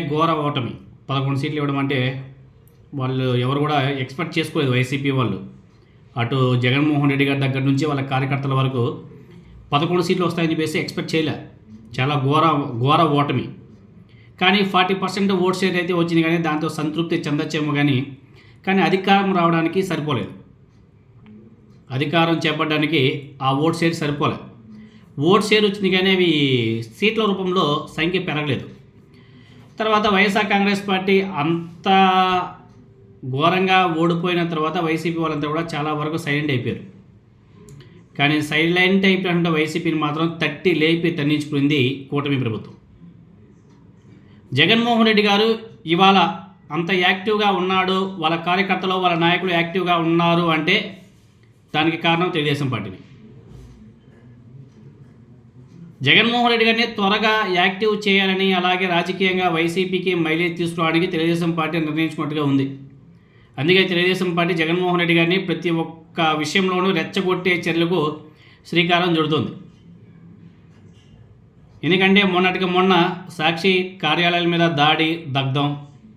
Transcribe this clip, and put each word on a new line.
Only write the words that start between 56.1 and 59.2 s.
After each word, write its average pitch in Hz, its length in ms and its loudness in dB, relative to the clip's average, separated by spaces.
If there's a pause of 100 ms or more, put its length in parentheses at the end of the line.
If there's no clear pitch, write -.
రెడ్డి 226 160 2
గారిని 226 220 2
త్వరగా 214 460 0 (200)
యాక్టివ్ 196 400 0 (140)
చేయాలని, 190 460 2
అలాగే 180 340 0
రాజకీయంగా 180 640 0